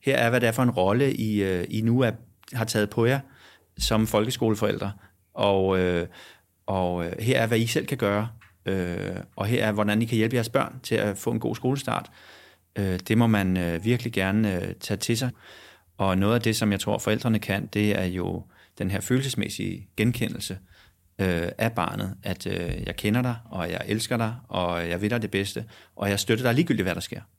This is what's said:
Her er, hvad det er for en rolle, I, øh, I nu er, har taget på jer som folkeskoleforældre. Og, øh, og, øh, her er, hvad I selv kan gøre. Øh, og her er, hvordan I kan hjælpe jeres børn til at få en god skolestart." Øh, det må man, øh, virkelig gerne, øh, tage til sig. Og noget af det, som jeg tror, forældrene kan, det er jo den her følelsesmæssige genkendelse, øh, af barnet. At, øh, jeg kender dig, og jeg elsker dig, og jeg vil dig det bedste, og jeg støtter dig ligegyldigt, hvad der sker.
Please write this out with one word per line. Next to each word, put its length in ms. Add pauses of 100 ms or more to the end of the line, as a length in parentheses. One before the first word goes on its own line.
Her 160
er, 120
hvad 120
det 60
er 40
for 120
en 80
rolle, 420
I, 300
øh, 260
I 120
nu 200
er, 100 (420)
har 120
taget 240
på 160
jer 140 (580)
som 300
folkeskoleforældre. 840 (420)
Og, 460
øh, 280 (580)
og, 400
øh, 140
her 220
er, 60
hvad 120
I 80
selv 180
kan 120
gøre. 320 (360)
Øh, 500 (200)
og 100
her 200
er, 60
hvordan 300
I 40
kan 120
hjælpe 180
jeres 140
børn 340
til 120
at 220
få 140
en 80
god 160
skolestart." 540 (680)
Øh, 320
det 100
må 100
man, 300
øh, 280
virkelig 280
gerne, 480
øh, 180
tage 180
til 200
sig. 120 (680)
Og 200
noget 180
af 60
det, 140
som 160
jeg 80
tror, 180
forældrene 420
kan, 340
det 260
er 60
jo 380 (340)
den 140
her 80
følelsesmæssige 880 (100)
genkendelse, 600 (640)
øh, 380
af 140
barnet. 520
At, 240
øh, 380
jeg 100
kender 260
dig, 140 (100)
og 260
jeg 160
elsker 300
dig, 180 (120)
og 420
jeg 120
vil 80
dig 120
det 100
bedste, 340 (300)
og 140
jeg 100
støtter 260
dig 80
ligegyldigt, 320
hvad 100
der 60
sker. 200 (180)